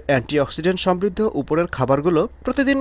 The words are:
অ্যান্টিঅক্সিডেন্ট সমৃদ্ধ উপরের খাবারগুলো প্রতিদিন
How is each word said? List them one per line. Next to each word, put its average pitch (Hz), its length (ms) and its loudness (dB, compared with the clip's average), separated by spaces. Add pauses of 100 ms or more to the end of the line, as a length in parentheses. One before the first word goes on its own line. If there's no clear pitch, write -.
অ্যান্টিঅক্সিডেন্ট 147 720 0
সমৃদ্ধ 185 400 0 (140)
উপরের 156 340 0
খাবারগুলো 143 540 0 (200)
প্রতিদিন 269 400 0